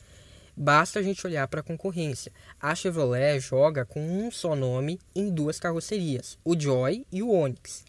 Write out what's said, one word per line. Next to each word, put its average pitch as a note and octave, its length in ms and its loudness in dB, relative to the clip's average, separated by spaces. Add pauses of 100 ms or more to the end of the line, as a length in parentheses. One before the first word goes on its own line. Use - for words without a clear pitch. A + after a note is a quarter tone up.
(580)
Basta D3 420 4
a - 20 0
gente F#3+ 240 -2
olhar D3+ 220 -2
pra D#3 140 -6
concorrência. E3 720 -6 (260)
A D3 160 0
Chevrolet C#3+ 640 2
joga C3+ 440 2
com - 160 -8
um F#3 300 -4
só E3 260 -2
nome C3+ 420 -2 (160)
em G3+ 140 -2
duas D#3 320 -2
carrocerias, E3 800 -4
o E3+ 160 2
Joy C#3 540 0
e F#3 100 -4
o A#3+ 80 -2
Onix, D3+ 580 0